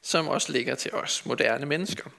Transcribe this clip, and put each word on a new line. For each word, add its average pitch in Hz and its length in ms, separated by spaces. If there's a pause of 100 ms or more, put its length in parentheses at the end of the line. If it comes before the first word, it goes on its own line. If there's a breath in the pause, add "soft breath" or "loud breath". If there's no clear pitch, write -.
som 165 260
også - 240
ligger 123 240
til - 180
os - 320
moderne 123 400
mennesker. 160 520